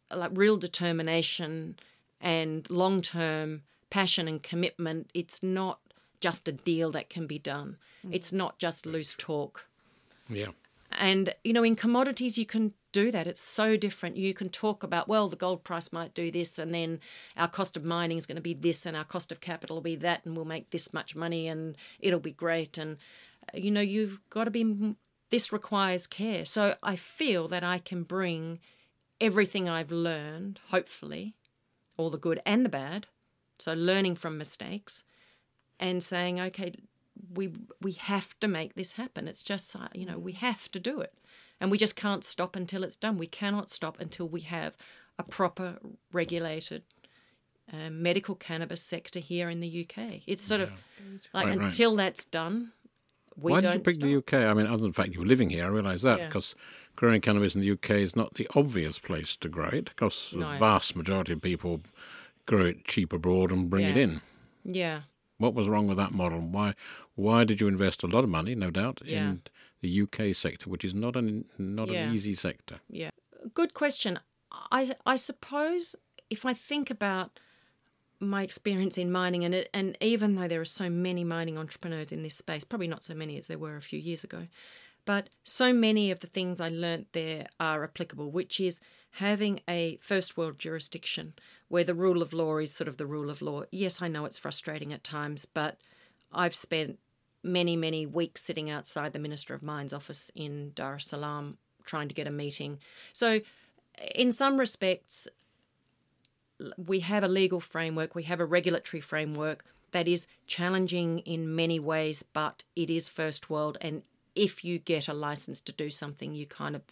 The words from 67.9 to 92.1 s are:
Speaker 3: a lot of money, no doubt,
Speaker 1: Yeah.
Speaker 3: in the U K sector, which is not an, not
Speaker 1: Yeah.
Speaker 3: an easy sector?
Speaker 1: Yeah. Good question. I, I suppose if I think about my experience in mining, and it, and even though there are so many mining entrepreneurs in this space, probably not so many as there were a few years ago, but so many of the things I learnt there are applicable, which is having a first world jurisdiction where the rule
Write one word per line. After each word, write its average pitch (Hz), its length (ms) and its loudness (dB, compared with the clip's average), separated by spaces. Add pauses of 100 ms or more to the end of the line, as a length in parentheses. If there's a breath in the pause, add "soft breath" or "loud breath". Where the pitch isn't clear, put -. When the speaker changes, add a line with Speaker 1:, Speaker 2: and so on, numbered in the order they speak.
Speaker 3:
a 95 40 -2
lot 107 180 6
of 110 60 2
money, 87 240 0
no 95 160 0
doubt, 104 340 -2
Speaker 1:
Yeah. 156 260 0
Speaker 3:
in 90 120 -4 (400 soft breath)
the 90 80 0
U 101 160 4
K 101 260 -2
sector, 90 380 -4
which 92 160 -6
is 92 80 -2
not 113 220 -2
an, 110 280 0 (140)
not 101 320 -4
Speaker 1:
Yeah. 165 180 -2
Speaker 3:
an 117 60 0
easy 101 200 0
sector? - 540 -6
Speaker 1:
Yeah. 160 220 -10 (420)
Good 339 220 2
question. 277 440 0 (320)
I, 262 540 -2
I 262 120 4
suppose 311 800 -2 (360)
if 220 160 -4
I 254 80 2
think 285 340 -4
about 196 500 -2 (800 soft breath)
my 196 240 0
experience 190 540 0
in 180 160 0
mining, 180 320 2
and 175 100 2
it, 185 200 0
and 196 260 -2
even 214 360 4
though 180 120 0
there 165 140 0
are - 20 -4
so 180 240 -2
many 175 360 0
mining 165 340 -2
entrepreneurs 160 520 -8
in 160 120 -6
this 156 140 -4
space, 151 280 -6
probably 196 240 -4
not 165 140 -4
so 165 120 -10
many 156 220 -6
as 139 120 -12
there 160 100 -8
were 151 180 -8
a 143 60 -12
few 151 160 -8
years 160 260 -6
ago, 175 240 -12 (560 loud breath)
but 202 240 -2 (160)
so 254 300 4
many 214 360 6
of 185 100 -2
the - 60 -16
things 180 340 -4
I 165 100 -2
learnt 165 420 -4
there 160 360 -4 (120)
are 156 240 0
applicable, 147 460 -8
which 180 280 -4
is 180 220 -2 (320 soft breath)
having 202 560 0
a 170 320 -2
first - 360 -2
world 156 220 -4
jurisdiction 160 760 -8 (340 soft breath)
where 175 160 4
the 175 100 2
rule 175 280 4